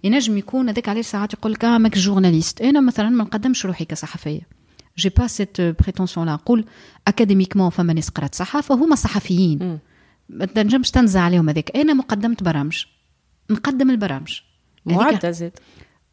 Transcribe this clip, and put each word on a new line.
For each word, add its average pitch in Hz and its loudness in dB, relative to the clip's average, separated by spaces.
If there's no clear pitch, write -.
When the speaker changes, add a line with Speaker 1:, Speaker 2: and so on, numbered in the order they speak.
Speaker 1:
ينجم 220 0
يكون 240 -2
هذاك 226 -4
علاش 226 -4
ساعات 208 -6
يقول 220 -4
لك: 214 -4
"آه، 233 4
ماك 220 4
جورناليست". 185 2
أنا 285 4
مثلا 233 2
ما 233 2
نقدمش 226 -2
روحي 175 -4
كصحفية. 156 -8
جي 196 2
با 247 2
سيت 202 -4
بريتونسيون 175 -2
لا. 160 -2
نقول 220 0
أكاديميكمون 196 2
فما 170 0
ناس 160 -2
قرات - -6
صحافة، 285 -2
هما 294 4
صحفيين. 180 0
Speaker 2:
مم. 175 -6
Speaker 1:
ما - -8
تنجمش 214 0
تنزع 214 4
عليهم 175 4
هذاك. 151 -4
أنا 302 2
مقدمة 233 -2
برامج. 156 -4
نقدم 262 0
البرامج. 185 -4
هذيك 170 2
Speaker 2:
معدة 208 2
زاد. 170 -8